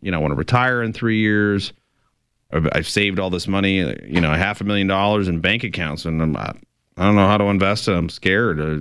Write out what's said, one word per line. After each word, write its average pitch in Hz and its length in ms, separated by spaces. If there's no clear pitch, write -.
you 95 100
know, 85 80
I 76 40
wanna 73 140
retire 123 460
in 110 100
three 110 260
years. 104 540
I've, 80 220
I've 85 160
saved 101 300
all 95 120
this 87 160
money, 98 300
you 78 140
know, 80 120
a 78 60
half 101 220
a 101 40
million 101 220
dollars 98 420
in 82 120
bank 104 240
accounts, 85 420
and 80 160
I'm, 80 140
I, - 160
I 87 80
don't 104 100
know 101 140
how 104 100
to 101 60
invest 101 440
it. 104 40
I'm 85 160
scared. 92 520
Uh, 78 200